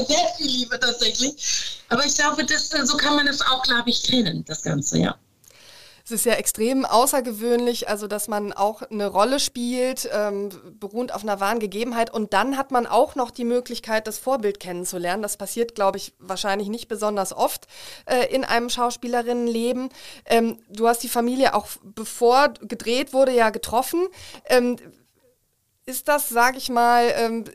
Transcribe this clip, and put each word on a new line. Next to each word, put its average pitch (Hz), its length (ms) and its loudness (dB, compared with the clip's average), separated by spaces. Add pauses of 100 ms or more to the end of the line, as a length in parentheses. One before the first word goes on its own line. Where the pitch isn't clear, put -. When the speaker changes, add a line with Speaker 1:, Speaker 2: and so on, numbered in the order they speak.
Speaker 1:
Sehr 320 300 2
viel 294 100 -4
Liebe 247 320 -2
tatsächlich. 240 560 0 (540)
Aber 269 180 2
ich 277 80 2
glaube, 302 300 2
das, 311 240 0
so 294 280 0
kann 294 200 2
man 285 100 2
das 285 140 0
auch, 262 240 0
glaube 240 260 0
ich, - 120 0
trennen, 170 440 0
das 156 160 -10
Ganze, 147 360 -2
ja. - 200 0 (920)
Speaker 2:
Es 226 120 -2
ist - 40 -2
ja 233 80 4
extrem 240 500 0
außergewöhnlich, 240 1040 2
also 208 200 -4
dass 202 180 -6
man 208 260 -4
auch 208 300 -2
eine 202 240 -4
Rolle 214 320 2
spielt, 254 760 -2
ähm, 208 360 -2 (320)
beruhend 214 340 -6
auf 202 80 -8
einer 202 160 -2
wahren 208 220 0
Gegebenheit. 226 520 -2
Und 214 200 -4
dann 247 240 2
hat 269 160 -4
man 240 160 0
auch 262 260 4
noch 240 160 -2
die 247 140 -8
Möglichkeit, 233 640 -2
das 214 100 -8
Vorbild 214 400 -2
kennenzulernen. 180 640 -4
Das 208 140 -6
passiert, 226 400 -4
glaub 196 180 4
ich, - 240 -12
wahrscheinlich 196 500 -4
nicht 226 200 -8
besonders 208 440 -2
oft, - 360 -2 (380)
äh, 247 280 2
in 262 100 0
einem 240 260 0
Schauspielerinnenleben. 240 1200 -2 (340)
Ähm, 226 340 2 (100)
du 220 200 0
hast 240 160 2
die 240 40 -8
Familie 247 460 2
auch, - 140 -2 (160)
bevor 240 760 2
gedreht 233 520 -4
wurde, 262 200 6
ja 226 180 6
getroffen. 262 580 -2 (380)
Ähm, 247 320 4 (1120)
ist - 180 -6
das, 294 200 2
sag 247 280 4
ich 269 120 -8
mal, 240 480 4
ähm, 226 280 -2 (100)